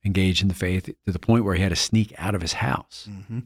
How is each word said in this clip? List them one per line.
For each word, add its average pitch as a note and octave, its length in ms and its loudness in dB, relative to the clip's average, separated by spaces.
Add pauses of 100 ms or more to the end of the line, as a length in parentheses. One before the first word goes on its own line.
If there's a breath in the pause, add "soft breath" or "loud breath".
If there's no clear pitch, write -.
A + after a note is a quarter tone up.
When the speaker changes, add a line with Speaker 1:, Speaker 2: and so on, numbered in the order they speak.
Speaker 1:
engaged F#2+ 380 2
in G2+ 40 4
the F#2 60 2
faith F#2 320 -2
to - 260 -8
the F2 60 -2
point A2+ 260 2
where G2 120 0
he F2+ 80 2
had F#2+ 60 2
to E2+ 60 0
sneak A2 440 0
out G2+ 160 -4
of F2 60 -4
his E2+ 120 -4
house - 560 -4
Speaker 2:
Mm-hmm. G2+ 360 -10